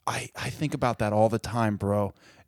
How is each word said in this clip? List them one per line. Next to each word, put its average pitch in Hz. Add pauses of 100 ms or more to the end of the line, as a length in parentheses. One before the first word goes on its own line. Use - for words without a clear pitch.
I, -
I -
think 147
about 123
that 104
all 107
the 110
time, 110
bro. 101 (340)